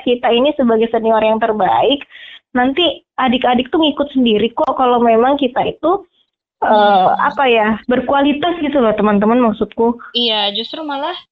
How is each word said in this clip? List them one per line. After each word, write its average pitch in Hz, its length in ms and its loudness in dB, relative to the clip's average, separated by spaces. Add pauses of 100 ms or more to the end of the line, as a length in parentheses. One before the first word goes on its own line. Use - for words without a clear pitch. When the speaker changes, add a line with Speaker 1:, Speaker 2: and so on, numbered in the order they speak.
Speaker 1:
kita 247 240 -2
ini 254 240 2
sebagai 226 400 0
senior 220 260 0
yang 220 220 2
terbaik, 226 640 0 (480)
nanti 269 480 0 (160)
adik-adik 254 560 0
tuh 330 80 2
ngikut 285 320 -2
sendiri 233 400 0
kok 277 240 -2
kalau 247 240 2
memang 233 400 2
kita 240 240 -2
itu, 381 400 -2 (580)
eh, 208 460 4
Speaker 2:
Hmm. - 180 0
Speaker 1:
apa 285 220 -2
ya, 220 180 2 (220)
berkualitas 285 720 0
gitu 285 180 -2
loh, 220 160 2
teman-teman, 214 460 2
maksudku. 226 560 -2 (160)
Speaker 2:
Iya, 214 400 -2
justru 262 320 -10
malah, 294 320 -8 (140)